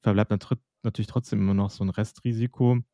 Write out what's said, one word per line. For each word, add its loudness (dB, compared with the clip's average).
verbleibt 2
natr-, -2
natürlich -4
trotzdem -2
immer 2
noch 0
so -6
ein 0
Restrisiko. 0